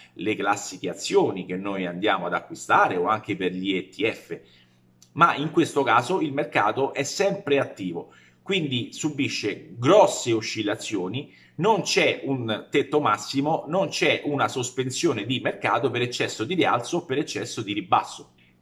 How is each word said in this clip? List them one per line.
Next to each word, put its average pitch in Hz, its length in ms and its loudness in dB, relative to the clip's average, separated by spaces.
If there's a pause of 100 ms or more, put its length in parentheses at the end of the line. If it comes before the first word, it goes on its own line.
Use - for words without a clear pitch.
(140)
le 101 200 -2
classiche 98 540 -4
azioni 104 580 0
che 90 100 -6
noi 95 300 -4
andiamo 90 400 0
ad 87 80 -2
acquistare 98 600 2
o 87 100 0
anche 107 300 -2
per 90 160 -2
gli 95 240 -2
E - 140 -6
T 98 140 -4
F, - 360 -4 (720)
ma 143 240 4
in 151 160 -4
questo 143 320 2
caso 123 360 4
il 151 120 -2
mercato 131 640 0
è 135 100 -2
sempre 143 560 0
attivo, 87 520 -6 (300)
quindi 139 500 -2
subisce 131 840 -4
grosse 143 560 4
oscillazioni, 107 1000 -4 (240)
non 190 260 2
c'è 156 400 2
un 120 480 -4
tetto 147 300 2
massimo, 139 640 0
non 190 220 0
c'è 143 380 2
una 135 200 2
sospensione 127 800 -2
di 123 140 -2
mercato 120 500 0
per 120 120 0
eccesso 120 420 -4
di 170 100 -4
rialzo 123 440 2
o - 60 -4
per 131 140 -2
eccesso 113 440 -6
di 104 100 -6
ribasso. - 600 -2 (280)